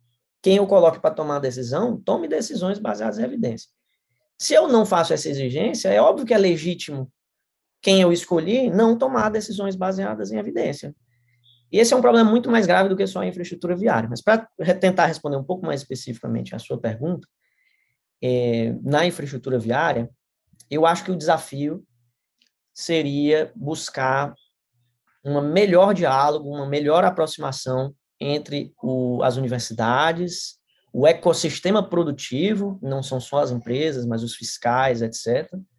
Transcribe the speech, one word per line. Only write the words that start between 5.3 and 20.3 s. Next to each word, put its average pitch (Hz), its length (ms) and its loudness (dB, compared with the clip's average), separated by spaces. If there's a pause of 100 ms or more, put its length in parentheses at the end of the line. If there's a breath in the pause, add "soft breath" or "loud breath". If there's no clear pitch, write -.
é 208 120 6
óbvio 302 240 4
que 233 80 0
é 220 40 4
legítimo 165 720 -2 (720)
quem 190 200 6
eu 175 100 6
escolhi 180 580 0
não 226 280 4
tomar 240 320 0
decisões 202 460 -6
baseadas 196 560 -4
em 220 60 -6
evidência. 147 580 -6 (760)
E 185 80 2
esse 233 140 6
é 277 40 4
um 247 40 2
problema 226 280 6
muito 240 200 2
mais 226 160 4
grave 185 240 4
do 190 60 0
que 190 120 0
só 185 140 -6
a 185 60 -2
infraestrutura 180 480 -6
viária. 151 340 0
Mas 123 120 -8
pra 226 260 0 (120)
re-, 175 140 0
tentar 185 320 2
responder 151 320 -4
um 135 60 -6
pouco 139 220 -6
mais 143 160 -4
especificamente 120 760 -8
a 117 40 -8
sua 127 200 -8
pergunta, 120 480 -6 (960)
é, 120 600 0
na 147 240 0
infraestrutura 135 540 -4
viária, 127 500 -2 (600)